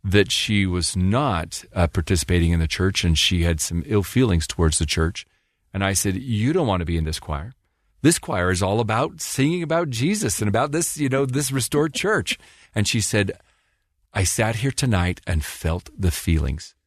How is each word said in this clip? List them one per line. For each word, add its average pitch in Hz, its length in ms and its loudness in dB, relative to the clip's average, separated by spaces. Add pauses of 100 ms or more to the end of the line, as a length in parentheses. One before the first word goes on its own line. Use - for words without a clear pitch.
that 101 300 4
she 101 320 0
was 90 320 -2
not, 95 640 0 (100)
uh, 87 140 2
participating 85 640 2
in 85 80 4
the 80 80 2
church, 92 380 0
and 82 120 4
she 85 260 2
had 82 180 0
some 85 240 -4
ill 104 180 2
feelings 104 440 2
towards 82 320 2
the 80 60 0
church. 80 400 -2 (480)
And 98 80 -4
I 98 120 0
said, 98 240 0
"You 120 340 0
don't 170 160 2
want 92 140 0
to 82 40 -2
be 82 120 0
in 80 80 0
this 80 160 -4
choir. 78 320 -8 (480)
This 165 180 4
choir 90 320 0
is 92 100 0
all 101 200 2
about 117 400 -2
singing 165 420 0
about 165 260 -2
Jesus 135 520 -2
and 104 80 0
about 127 240 0
this, 160 240 -2
you 147 100 -2
know, 135 180 0
this 135 280 -2
restored 147 400 0
church." 185 440 -2 (380)
And 104 100 0
she - 140 0
said, 101 320 0 (800)
"I 95 120 0
sat 110 320 0
here 131 140 -2
tonight 92 540 0
and 80 180 0
felt - 540 -6
the 92 140 2
feelings." 71 640 -2 (120)